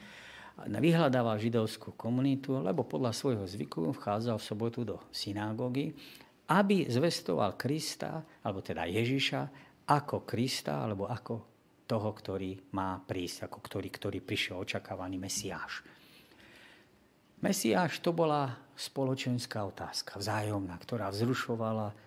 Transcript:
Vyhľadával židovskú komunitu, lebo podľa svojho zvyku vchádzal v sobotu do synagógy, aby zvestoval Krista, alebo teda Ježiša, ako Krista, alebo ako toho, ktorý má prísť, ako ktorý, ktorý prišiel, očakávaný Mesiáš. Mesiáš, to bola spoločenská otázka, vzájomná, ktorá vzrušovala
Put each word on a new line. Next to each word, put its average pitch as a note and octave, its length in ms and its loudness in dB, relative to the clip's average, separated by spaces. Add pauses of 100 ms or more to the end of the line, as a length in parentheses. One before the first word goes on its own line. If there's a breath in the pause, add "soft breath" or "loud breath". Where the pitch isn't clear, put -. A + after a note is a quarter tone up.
(580 loud breath)
Vyhľadával B2 800 4
židovskú A2 560 0
komunitu, C3+ 640 0
lebo E3 240 2
podľa B2 320 0
svojho A2+ 320 0
zvyku F#2 480 -2
vchádzal A2 480 0
v - 60 -10
sobotu A2+ 360 -2
do G2 140 -4 (160)
synagógy, A#2+ 800 -2 (560 loud breath)
aby G3 400 6
zvestoval A#2+ 680 4
Krista, - 680 -4 (160 loud breath)
alebo G2 240 -2
teda E2 240 -2
Ježiša, C3 520 2 (440 loud breath)
ako C#3+ 400 2
Krista, C3 560 0
alebo G2+ 240 0
ako A#2 300 -6 (520)
toho, A2 240 0
ktorý F#2+ 600 -6
má F#2+ 260 0
prísť, F2+ 480 -6
ako - 160 -12
ktorý, - 300 -6
ktorý G2 260 -4
prišiel, F#2 400 -4
očakávaný F#2+ 640 -6
Mesiáš. - 640 -6 (1500 loud breath)
Mesiáš, F#3+ 640 2
to E3+ 160 2
bola D3 320 4 (240)
spoločenská C3 880 -2
otázka, - 560 -6
vzájomná, G#2 640 -2
ktorá G2+ 320 -4
vzrušovala A2 800 0 (140)